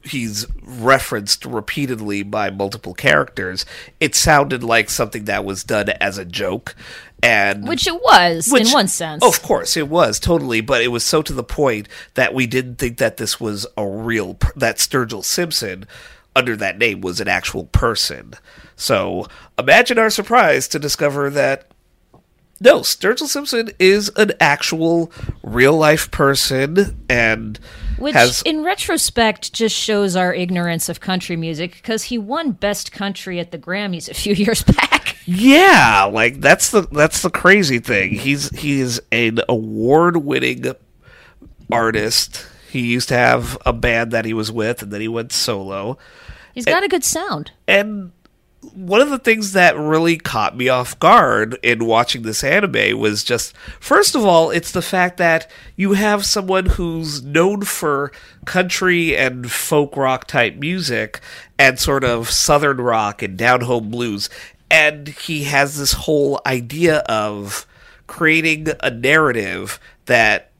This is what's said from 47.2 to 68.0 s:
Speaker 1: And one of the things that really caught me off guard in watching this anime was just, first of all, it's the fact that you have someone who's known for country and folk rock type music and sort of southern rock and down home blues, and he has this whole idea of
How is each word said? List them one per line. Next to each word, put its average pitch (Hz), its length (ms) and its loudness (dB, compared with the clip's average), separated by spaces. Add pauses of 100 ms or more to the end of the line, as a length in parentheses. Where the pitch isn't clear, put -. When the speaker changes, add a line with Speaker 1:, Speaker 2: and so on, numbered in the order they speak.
Speaker 1:
And 202 460 0 (600)
one 190 280 2
of 294 80 4
the 180 100 -4
things 220 320 0
that 175 260 6
really 160 380 2
caught 113 400 -4
me 123 140 0
off 123 280 -2
guard 127 640 4
in 117 240 2
watching 113 360 2
this 110 200 -6
anime 135 560 0
was 104 280 0
just, - 280 -4 (280)
first 370 340 2
of 240 80 2
all, 170 260 6
it's - 220 -2
the 180 100 -4
fact 180 360 -2
that 165 340 0 (240)
you 196 160 0
have 202 340 2
someone 190 420 0
who's 165 540 -4
known 175 420 0
for 143 500 -4 (320)
country 180 720 0
and 127 340 -2
folk 147 460 -2
rock 131 280 -2
type 117 300 0
music 139 640 -6 (400)
and 131 200 4
sort 139 260 0
of 117 260 0
southern 147 460 2
rock 113 440 -2
and 95 160 -8
down 123 220 4
home 117 300 -2
blues, 110 400 -6 (400)
and 151 380 2
he 147 380 -8
has 143 320 0
this 139 160 -2
whole 143 520 0
idea 139 520 -2 (100)
of 104 580 -6 (400)